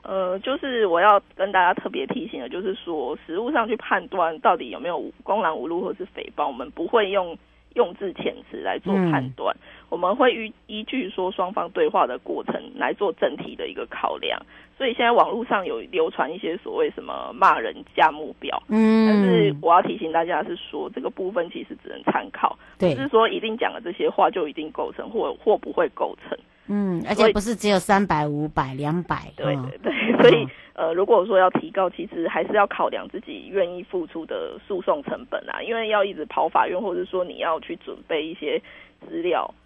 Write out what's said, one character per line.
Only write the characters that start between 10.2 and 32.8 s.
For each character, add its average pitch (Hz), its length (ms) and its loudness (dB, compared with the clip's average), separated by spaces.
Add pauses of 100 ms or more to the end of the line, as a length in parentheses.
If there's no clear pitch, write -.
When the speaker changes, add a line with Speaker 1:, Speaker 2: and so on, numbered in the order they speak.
Speaker 1:
依-， 220 180 -8 (140)
依 214 160 -10
据 262 260 -4
说 185 220 -4
双 190 220 -4
方 175 160 -4
对 165 180 2
话 170 180 4
的 123 140 -6
过 151 240 -6
程 - 100 -4 (220)
来 131 160 -2
做 196 220 -2
整 - 240 0
体 - 180 -12
的 - 140 -8
一 - 40 -12
个 - 120 -8
考 - 320 -4
量。 60 200 -4 (400)
所 262 100 -2
以 233 60 -2
现 247 120 0
在 233 80 4
网 165 180 6
络 240 140 -4
上 202 200 0
有 131 140 -4
流 160 320 -2
传 - 180 -2
一 156 80 -8
些 165 200 -6
所 - 180 -10
谓 151 160 0
什 - 100 -12
么 65 320 -8
骂 165 240 4
人 113 160 -4 (220)
价 160 160 6
目 151 300 -10
表， - 260 -6
Speaker 2:
嗯。 220 400 6
Speaker 1:
但 208 160 6
是 170 380 4
我 170 120 6
要 180 80 8
提 151 160 -2
醒 160 140 -6
大 165 140 2
家 165 180 -2
是 170 140 -6
说， - 360 -10
这 247 60 -8
个 - 100 -4
部 190 220 -6
分 170 180 -4
其 - 140 -10
实 - 180 -14
只 - 60 -20
能 - 160 -14
参 - 280 -2
考， - 280 -2 (180)
Speaker 2:
对。 180 160 4
Speaker 1:
不 131 80 -4
是 277 60 -4
说 226 220 6
一 175 100 -2
定 220 160 -4
讲 101 160 -2
了 - 100 -10
这 - 120 -8
些 147 160 0
话 175 200 4
就 151 200 -2
一 - 20 -12
定 156 180 -10
构 - 220 -6
成 - 180 -10
或， 185 260 -2
或 208 220 2
不 - 140 -8
会 170 220 0
构 - 200 -4 (140)
成。 - 100 -6 (280)
Speaker 2:
嗯， 196 440 -2
而 202 40 2
且 220 200 6
不 208 80 0
是 226 120 -2
只 208 140 -2
有 202 100 6
三 202 300 4
百、 151 180 2
五 151 220 -2
百、 139 260 -2
两 147 300 -2
百。 147 320 -6
Speaker 1:
对， - 180 -2
Speaker 2:
嗯。 131 160 -4 (140)
Speaker 1:
对， - 80 -2
对， 226 300 2
所 240 80 12
以， 151 160 8
Speaker 2:
嗯。 131 40 -8 (260)
Speaker 1:
呃， 165 180 0
如 185 120 2
果 202 200 6
说 214 120 4
要 185 120 8
提 160 200 -2
告， 185 200 0
其 165 180 -8
实 165 180 -4
还 160 200 0
是 - 80 -6
要 208 120 6
考 - 220 -2